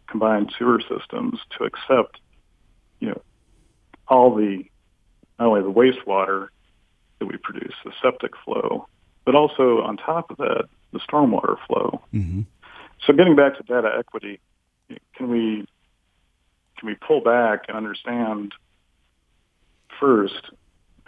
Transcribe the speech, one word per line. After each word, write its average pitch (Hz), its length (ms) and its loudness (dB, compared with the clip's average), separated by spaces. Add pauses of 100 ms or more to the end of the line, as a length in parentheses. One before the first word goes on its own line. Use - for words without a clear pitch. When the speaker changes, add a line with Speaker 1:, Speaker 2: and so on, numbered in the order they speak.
Speaker 1:
combined 107 520 0
sewer 120 220 2
systems, - 580 -8 (180)
to - 80 -6
accept, - 560 -2 (800)
you 113 80 -6
know, - 140 -8 (840)
all 123 280 6
the, 98 300 -2 (760)
not 117 100 2
only 104 140 2
the 98 100 -4
wastewater 98 760 2 (680)
that - 80 -8
we - 100 -10
produce, - 380 -12 (100)
the - 80 -16 (100)
septic 123 300 -2 (120)
flow, 113 420 -4 (380)
but 131 100 2
also 131 480 4
on 107 140 -4
top 165 340 -6
of - 80 -16
that, - 300 -4 (240)
the - 80 -10
stormwater 135 560 0 (100)
flow. - 340 -4 (140)
Speaker 2:
Mm-hmm. 95 280 -4 (640)
Speaker 1:
So 147 60 6
getting 160 240 6
back 139 200 4
to - 60 -16
data 117 360 0
equity, 107 420 -10 (760)
can 127 140 -10
we, 110 380 -2 (1120)
can - 80 -14
we 107 80 -8
pull 151 260 0
back 117 480 2
and 110 80 -10
understand 107 760 -6 (1500)
first, 113 500 0 (580)